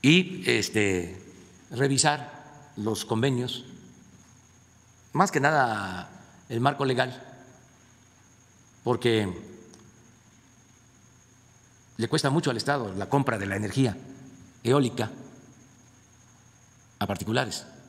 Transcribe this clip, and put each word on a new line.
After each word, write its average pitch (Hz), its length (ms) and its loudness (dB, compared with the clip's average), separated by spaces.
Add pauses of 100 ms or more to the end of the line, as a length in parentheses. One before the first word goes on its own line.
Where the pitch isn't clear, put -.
Y, 180 480 4
este, 98 720 0 (500)
revisar 139 1040 -2
los 107 280 -4
convenios, 123 600 -2 (1500)
más 190 180 2
que 147 100 0
nada 110 680 0 (400)
el 117 120 -2
marco 139 240 0
legal, 127 360 0 (1600)
porque 113 440 2 (2750)
le 113 120 -2
cuesta 147 220 2
mucho 147 200 2
al 127 60 0
Estado 131 380 -2
la 101 140 -6
compra 131 300 2
de 98 80 -4
la 98 100 -2
energía 104 400 0 (680)
eólica 123 480 2 (1900)
a 101 60 2
particulares 107 600 -2 (220)